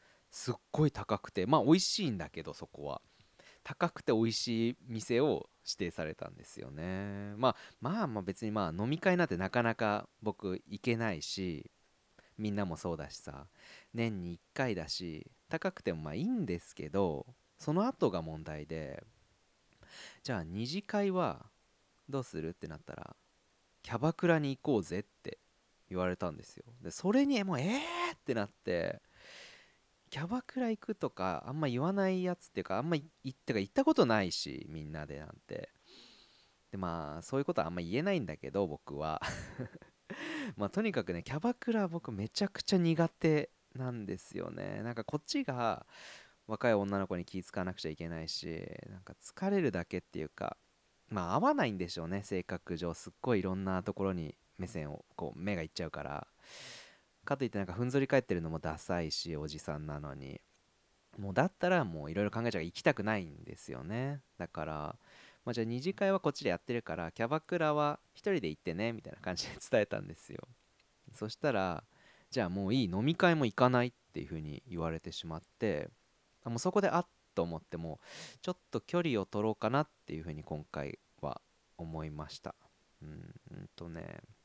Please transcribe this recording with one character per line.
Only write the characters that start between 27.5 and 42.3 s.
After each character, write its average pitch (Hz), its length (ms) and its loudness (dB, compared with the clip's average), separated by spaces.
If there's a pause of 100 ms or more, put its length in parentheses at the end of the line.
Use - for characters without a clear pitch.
う、 131 80 2
「え - 20 2 (480)
ー！」 330 40 -6
っ - 40 -20
て - 140 0
な 107 140 0
っ - 20 -8
て、 87 520 -2 (1080)
キ - 100 -6
ャ 160 80 -2
バ 247 140 0
ク - 180 -6
ラ 240 100 4
行 220 100 0
く - 160 -4
と 135 140 0
か 92 380 0
あ 120 40 -4
ん 147 100 -2
ま 147 80 4
言 123 120 2
わ 175 120 4
な 196 160 4
い 185 140 2
や 180 120 2
つ - 140 -14
っ - 20 -20
て - 80 -4
い - 20 2
う - 40 2
か、 95 120 0
あ 110 40 2
ん - 80 0
ま 170 80 4
行 147 100 -4 (220)
っ 127 40 -6
て - 200 -2
か 110 60 4
行 98 100 2
っ - 20 -20
た 269 140 4
こ 311 80 8
と 208 120 8
な 110 180 6
い 87 100 -2
し、 69 360 -4
み 78 140 -6
ん 76 80 -8
な 78 140 -6
で 73 140 -8
な 78 80 -10
ん - 100 -16 (100)
て。 - 220 -8 (1000)
で、 101 60 -8
ま 82 420 -2
あ、 - 20 -10
そ - 160 -2
う - 20 2
い 139 40 2
う - 20 -20
こ - 80 0
と 110 80 2
は 78 60 2
あ - 20 -2
ん 87 60 -4
ま 90 60 -2
言 85 140 -2
え 143 80 2
な 202 80 2
い 185 80 2
ん 117 60 -4
だ 82 100 -6
け 69 160 -10
ど、 95 160 4
僕 71 300 -6
は。 78 300 -2
<laughs> - 1300 -8
ま 104 120 -2
あ、 - 20 -2
と 196 120 -2
に 220 100 0
か 131 120 0
く 90 80 -4
ね、 85 120 -4
キ - 80 -8
ャ 143 80 -2
バ 240 160 2
ク - 160 -4
ラ 214 160 2
僕 170 240 -6
め 202 180 -2
ち - 140 -2